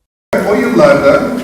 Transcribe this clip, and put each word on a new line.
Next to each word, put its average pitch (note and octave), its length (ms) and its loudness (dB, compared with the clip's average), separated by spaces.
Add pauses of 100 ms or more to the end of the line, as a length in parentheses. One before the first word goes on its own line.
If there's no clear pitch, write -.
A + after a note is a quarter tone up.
(520)
O - 40 0
yıllarda - 760 2 (120)